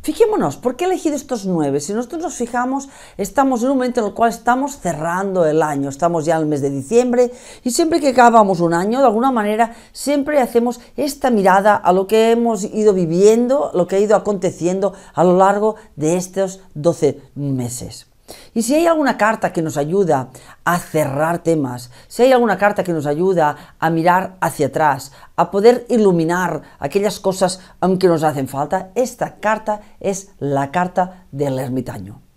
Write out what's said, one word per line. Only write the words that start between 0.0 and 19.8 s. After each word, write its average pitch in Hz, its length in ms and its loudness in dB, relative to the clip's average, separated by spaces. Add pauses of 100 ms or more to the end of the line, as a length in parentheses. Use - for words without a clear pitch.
Fijémonos, 311 540 0
¿por 247 220 -4
qué 359 80 -4
he - 20 0
elegido 330 300 -2
estos 254 280 -8
nueve? 147 360 0
Si 196 100 -10
nosotros 247 300 -6
nos 339 140 -8
fijamos, 254 520 -4 (300)
estamos 247 460 0
en 262 80 0
un 269 80 0
momento 247 200 -2
en 220 60 -2
el 202 80 -6
cual 233 160 2
estamos 262 480 -2
cerrando 175 680 -2
el 156 160 2
año, 143 280 -2
estamos 170 340 -2
ya 160 140 0
en 160 60 0
el 151 40 -2
mes 151 140 -2
de 143 80 -2
diciembre 240 640 0 (320)
y 254 60 -2
siempre 320 280 0
que 285 80 0
acabamos 233 540 4
un 170 120 2
año, 202 260 -2
de 277 80 6
alguna 233 260 2
manera, 220 420 -2 (160)
siempre 285 480 -2
hacemos 240 400 0 (160)
esta 269 360 -2
mirada 202 440 4
a 175 160 0
lo 190 160 2
que 220 240 4
hemos 233 320 0
ido 214 300 2
viviendo, 208 800 2
lo 175 140 0
que 190 100 -2
ha - 20 4
ido 208 160 4
aconteciendo 190 760 -2 (220)
a 156 100 2
lo 180 100 4
largo 202 400 2 (220)
de 156 180 0
estos 185 460 -6 (140)
doce 151 440 0 (160)
meses. 123 760 -8 (420)
Y 226 100 -2
si 233 120 0
hay 339 120 2
alguna 311 300 0
carta 208 360 0
que 175 80 -2
nos 160 160 -4
ayuda 156 520 0 (340)